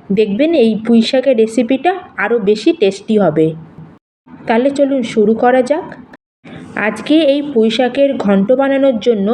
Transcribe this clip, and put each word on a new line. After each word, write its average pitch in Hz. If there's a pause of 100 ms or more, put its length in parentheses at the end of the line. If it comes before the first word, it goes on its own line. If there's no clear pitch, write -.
(120)
দেখবেন 214
এই 226
পুঁই 233
শাকের 254
রেসিপিটা 254 (260)
আরও 208
বেশি 214
টেস্টি 202
হবে। 160 (800)
তাহলে 247
চলুন 277
শুরু 220
করা 247
যাক। 285 (920)
আজকে 214 (100)
এই 285
পুঁই 233
শাকের 262
ঘন্ট 196
বানানোর 269
জন্য 208